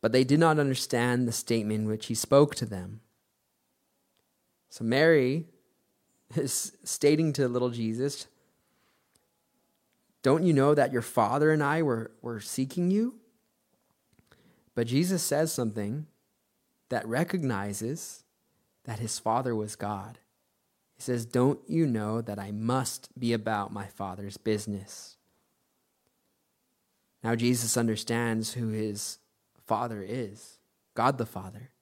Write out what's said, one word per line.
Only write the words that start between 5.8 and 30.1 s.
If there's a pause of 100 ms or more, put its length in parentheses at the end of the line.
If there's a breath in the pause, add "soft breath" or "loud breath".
is (100)
stating
to
little
Jesus, (1900)
"Don't
you
know
that
your
father
and
I
were, (100)
were
seeking
you?" (1600 soft breath)
But
Jesus
says
something (840)
that
recognizes (600)
that
his
father
was
God. (760)
He
says,
"Don't
you
know
that
I
must
be
about
my
father's
business?" (2000)
Now
Jesus
understands
who
his (480)
father
is, (360)